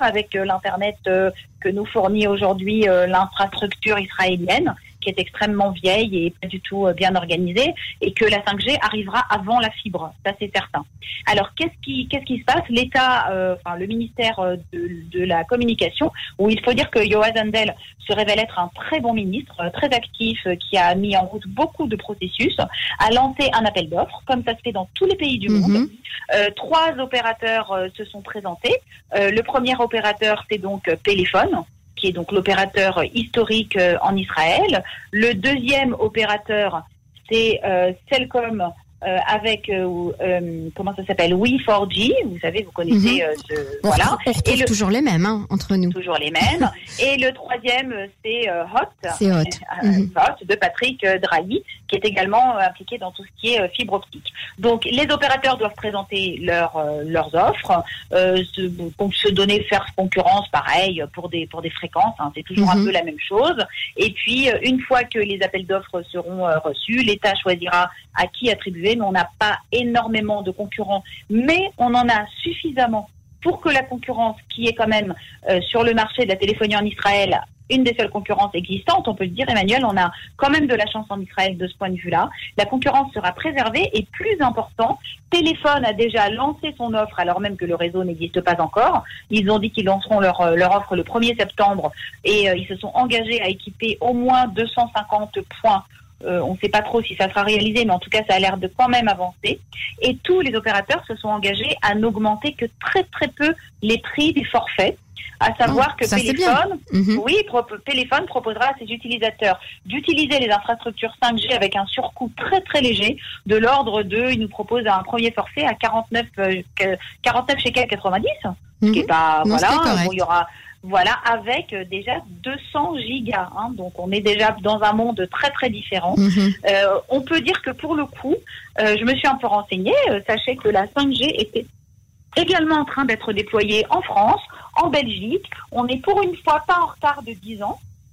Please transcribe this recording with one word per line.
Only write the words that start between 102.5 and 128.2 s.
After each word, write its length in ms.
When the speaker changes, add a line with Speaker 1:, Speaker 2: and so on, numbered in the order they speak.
Speaker 1:
que 140
très, 240
très 240
peu 260
les 180
prix 360
des 100
forfaits. 540
À 160
savoir 340
Speaker 2:
Oh, 80
Speaker 1:
que 80
Speaker 2:
ça, 120
c'est 160
bien. 200
Speaker 1:
Téléphone, 240
Speaker 2:
Mhm. 340
Speaker 1:
oui, 80
pro-, 180
Téléphone 420
proposera 400
à 120
ses 60
utilisateurs 720
d'utiliser 540
les 100
infrastructures 720
cinq 160
G 160
avec 220
un 120
surcoût 500
très, 240
très 200
léger, 360
de 100
l'ordre 480
de, 260
il 80
nous 100
propose 380
un 160
premier 300
forfait 320
à 100
quarante-neuf, 520
euh, 240
que, 200
quarante-neuf 360
shekels 300
quatre-vingt-dix, 400
ce 80
qui 80
est 20
Speaker 2:
Mhm. 60
Speaker 1:
pas, 360
Speaker 2:
Non, 120
Speaker 1:
voilà, 160
Speaker 2:
c'était 100
correct. 260
Speaker 1:
où 40
il 80
y 20
aura... 240
Voilà, 340
avec, 440
euh, 180
déjà 220
deux 300
cents 240
gigas, 520
hein, 160
donc 240
on 140
est 80
déjà 420
dans 200
un 100
monde 400
très, 180
très 200
différent. 480
Speaker 2:
Mhm. 340
Speaker 1:
Euh, 300
on 140
peut 180
dire 220
que 100
pour 240
le 100
coup, 300